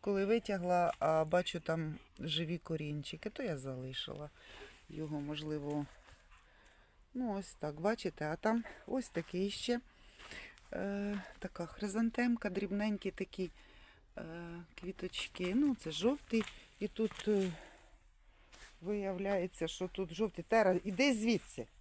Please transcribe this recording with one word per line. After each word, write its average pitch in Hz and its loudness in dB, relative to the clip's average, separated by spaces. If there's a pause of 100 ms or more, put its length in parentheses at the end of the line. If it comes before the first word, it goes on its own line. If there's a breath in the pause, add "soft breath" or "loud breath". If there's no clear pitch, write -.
Коли 196 2
витягла, 180 4
а 160 6
бачу 175 2
там 160 -2 (220)
живі 160 -2
корінчики, 151 -4
то - -8
я 170 -2
залишила 131 -6 (580 loud breath)
його, 156 -4
можливо, 147 -2 (1300 loud breath)
ну, 240 -2
ось 190 -6
так, 151 -6
бачите, 190 0
а 151 -2
там 226 2 (220 loud breath)
ось 247 0
такий 180 -2
ще, 240 0 (920 loud breath)
е, 202 -2 (160)
така - -8
хризантемка, 226 0
дрібненькі 202 0
такі, 185 -4 (680 loud breath)
е, - -8 (580)
квіточки. 180 -4
Ну, 269 4
це 165 -4
жовтий, 226 2 (360 loud breath)
і 208 -2
тут, - -2
е, 196 4 (1300 loud breath)
виявляється, 190 0
що 185 -4
тут 175 -4
жовтий. 208 0
Тера, 202 8
іди 247 6
звідси. 214 2 (140)